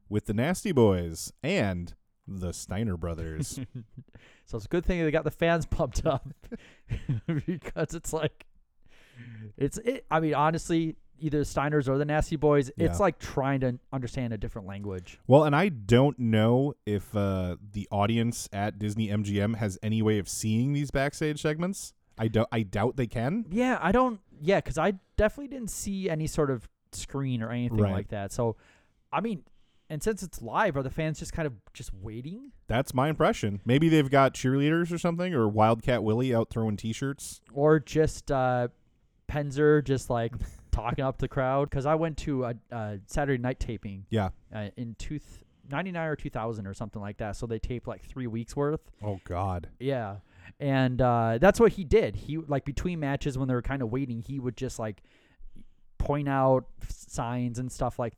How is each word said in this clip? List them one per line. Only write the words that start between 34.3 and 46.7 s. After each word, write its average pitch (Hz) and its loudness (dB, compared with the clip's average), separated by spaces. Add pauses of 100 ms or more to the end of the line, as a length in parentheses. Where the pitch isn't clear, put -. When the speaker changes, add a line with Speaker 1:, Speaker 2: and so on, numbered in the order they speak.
Speaker 1:
cheerleaders 151 2
or 170 -4
something, 175 -2
or 113 4
Wildcat 110 4
Willie 117 2
out 113 2
throwing 110 -2
T-shirts. - -6 (140)
Speaker 2:
Or 151 6
just, - 0
uh, 127 2 (600)
Penzer 147 4
just, 135 -2
like, 117 -2 (200)
Speaker 1:
<laughs> - -10
Speaker 2:
talking 120 -2
up 135 -2
the 131 0
crowd. 135 0
'Cause 139 -2
I 156 4
went 160 0
to 131 -2
a, 117 -6 (160)
a 107 -8
Saturday 139 0
night 127 -2
taping 98 -8
Speaker 1:
Yeah. 104 2 (240)
Speaker 2:
uh, 107 -8
in 117 -10
two - -8
th-, - -20 (260)
ninety-nine 165 -4
or 151 -2
two 147 -6
thousand 110 -6
or 98 -8